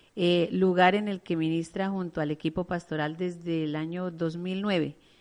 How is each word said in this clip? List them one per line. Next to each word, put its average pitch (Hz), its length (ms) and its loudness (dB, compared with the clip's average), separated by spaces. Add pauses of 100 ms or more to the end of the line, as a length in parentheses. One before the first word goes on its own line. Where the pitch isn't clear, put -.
(160)
eh, 175 360 4
lugar 185 420 6
en 208 140 0
el 196 120 -4
que - 160 -4
ministra 165 540 0
junto 175 320 -4
al 147 80 -2
equipo 160 340 -2
pastoral 160 540 -4
desde 170 460 -2
el 151 120 -2
año 170 340 -4
dos 165 280 -4
mil 185 240 -4
nueve, 170 340 0 (240)